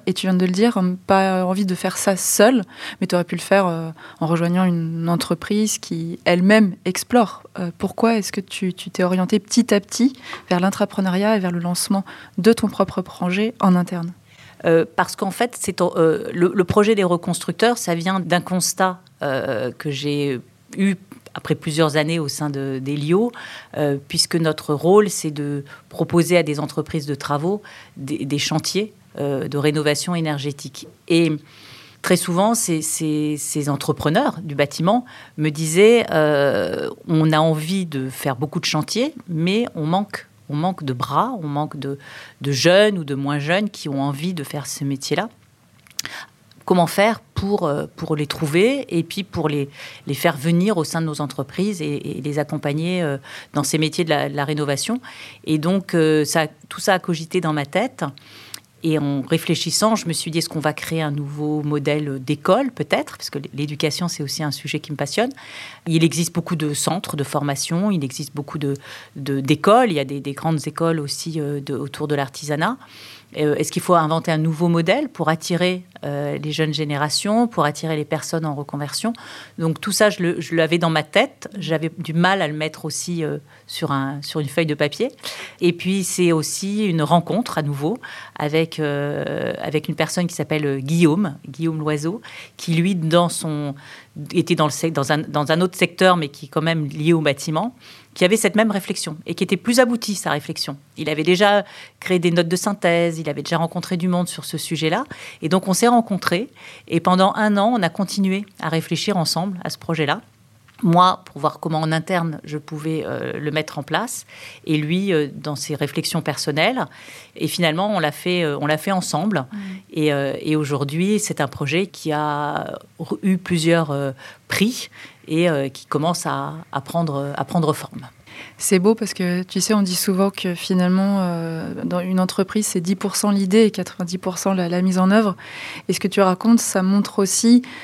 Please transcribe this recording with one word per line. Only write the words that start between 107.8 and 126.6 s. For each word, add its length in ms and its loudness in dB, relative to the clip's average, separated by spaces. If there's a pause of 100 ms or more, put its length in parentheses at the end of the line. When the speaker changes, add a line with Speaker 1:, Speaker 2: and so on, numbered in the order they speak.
Speaker 2:
a 60 2
continué 560 -2 (140)
à 100 -4
réfléchir 460 -2
ensemble 480 -2
à 60 -4
ce 80 -10
projet-là. 440 -2 (600)
Moi, 440 6
pour 160 -16
voir 180 -2
comment 220 -2
en 100 0
interne 540 -2
je 120 -8
pouvais, 480 -6
euh, 320 -6
le 140 -4
mettre 280 -4
en 40 -8
place, 420 -4 (400)
et 120 0
lui, 340 0
euh, 220 2
dans 240 -8
ses 180 -6
réflexions 460 -4
personnelles. 640 0 (500)
Et 140 -2
finalement, 440 0
on 60 2
l'a 140 0
fait, 300 -2
euh, 180 0
on 40 -2
l'a 120 2
fait 160 -2
ensemble. 460 0
Speaker 1:
Mmh. 180 -8 (340)
Speaker 2:
Et, 220 0
euh, 260 -2
et 160 0
aujourd'hui, 640 0
c'est 220 -4
un 80 0
projet 380 -2
qui 260 -6
a 640 -2 (200)
re-, 260 -6
eu 140 2
plusieurs, 540 2
euh, 220 -4 (340)
prix 400 0 (400)
et, 220 2
euh, 180 0
qui 180 -14
commence 400 -2
à, 280 -4 (180)